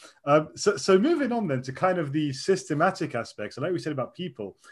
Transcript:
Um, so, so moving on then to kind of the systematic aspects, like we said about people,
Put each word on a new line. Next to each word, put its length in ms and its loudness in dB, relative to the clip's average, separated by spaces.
Um, 300 4
so, 220 0
so 200 6
moving 360 2
on 160 -2
then 140 -2
to 100 -10
kind 260 0
of 140 -2
the 200 -2
systematic 840 0
aspects, 420 -8
like 140 -2
we 80 -2
said 120 -6
about 220 -6
people, 420 -10